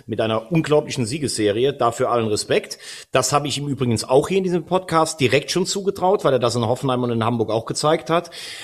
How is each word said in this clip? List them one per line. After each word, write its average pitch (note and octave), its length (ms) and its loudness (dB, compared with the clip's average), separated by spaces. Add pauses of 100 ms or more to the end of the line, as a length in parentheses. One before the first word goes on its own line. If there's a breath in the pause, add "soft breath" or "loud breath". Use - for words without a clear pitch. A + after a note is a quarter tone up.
mit A2 140 -6
einer A2 320 0
unglaublichen D3 540 2
Siegesserie. A#2 680 0
Dafür A#2 400 0
allen A2+ 160 0
Respekt. B2 500 -2 (340 loud breath)
Das C3 200 2
habe D3 160 2
ich A#2 100 -4
ihm C#3+ 100 -6
übrigens B2+ 360 0
auch C3 240 4
hier F#3+ 120 2
in F#3+ 40 0
diesem F3 220 0
Podcast E3 540 0
direkt C3+ 300 2
schon F3+ 160 0
zugetraut, F#3+ 600 0
weil C#3 80 4
er B2+ 60 2
das A#2 160 0
in A#2 120 0
Hoffenheim B2+ 360 0
und A#2+ 80 -2
in A2+ 120 0
Hamburg A2+ 280 0
auch A2+ 140 -2
gezeigt D#3 440 0
hat. E3+ 220 0 (320 loud breath)